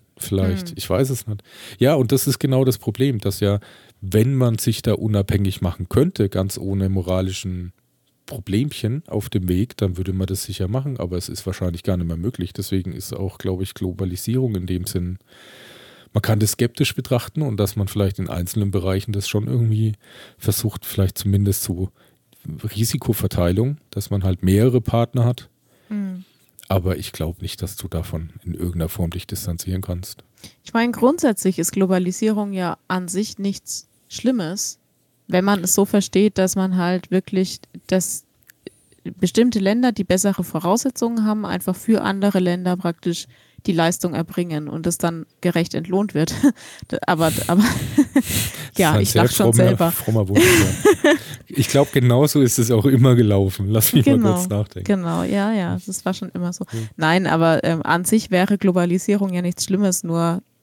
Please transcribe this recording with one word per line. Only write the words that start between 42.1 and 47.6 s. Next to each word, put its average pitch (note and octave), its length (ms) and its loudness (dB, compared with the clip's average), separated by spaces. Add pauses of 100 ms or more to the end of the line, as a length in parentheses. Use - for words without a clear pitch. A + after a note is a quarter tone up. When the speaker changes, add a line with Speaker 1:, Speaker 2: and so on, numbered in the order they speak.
Speaker 2:
Länder F3+ 360 0
praktisch E3+ 500 -4 (400)
die D#3+ 60 2
Leistung E3 420 0
erbringen E3 540 -4
und D#3+ 180 -6
das E3+ 120 -2
dann E3 260 -4 (160)
gerecht F3 340 0
entlohnt F#3 400 -2
wird. - 200 0 (280)
<laughs> - 280 -20
D-, - 160 -4
aber, D#3+ 240 2 (160)
aber F#3 160 6 (280)